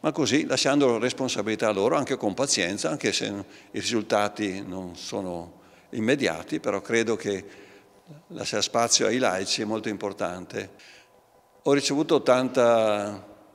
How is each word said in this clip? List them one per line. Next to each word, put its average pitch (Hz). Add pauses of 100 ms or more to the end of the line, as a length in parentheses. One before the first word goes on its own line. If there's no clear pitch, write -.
ma 156
così 151
lasciando 135
responsabilità 117
a 107
loro, 104
anche 135
con 104
pazienza, 104
anche 139
se - (460)
i 113
risultati 104
non 92
sono 87 (280)
immediati, 110
però 101
credo 113
che 98 (880)
lasciare -
spazio 117
ai 110
laici 101
è -
molto 107
importante. 95 (920)
Ho 139
ricevuto 143
tanta 117 (220)